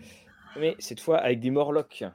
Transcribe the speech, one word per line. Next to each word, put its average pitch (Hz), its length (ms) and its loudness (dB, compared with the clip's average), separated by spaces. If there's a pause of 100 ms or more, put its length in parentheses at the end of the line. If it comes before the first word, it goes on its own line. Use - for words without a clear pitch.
(580)
mais 156 200 0
cette - 220 -12
fois 160 180 2
avec 120 220 2
des 127 100 0
Morlocks. 147 540 0 (100)